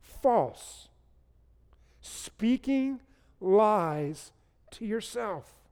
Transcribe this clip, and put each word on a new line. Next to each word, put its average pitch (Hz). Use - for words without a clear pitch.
False. -
Speaking 262
lies 180
to -
yourself. 214